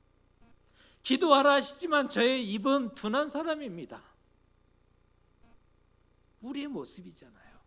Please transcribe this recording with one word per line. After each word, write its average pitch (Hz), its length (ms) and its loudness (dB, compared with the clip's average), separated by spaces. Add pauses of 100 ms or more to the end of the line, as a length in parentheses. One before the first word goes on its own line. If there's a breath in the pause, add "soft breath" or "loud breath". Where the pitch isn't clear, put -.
(1040 soft breath)
기도하라 277 500 6
하시지만 285 560 0
저의 240 420 0
입은 233 440 -2
둔한 262 340 -2
사람입니다." 277 760 -8 (2500)
우리의 277 260 -8
모습이잖아요. 160 800 -14 (200)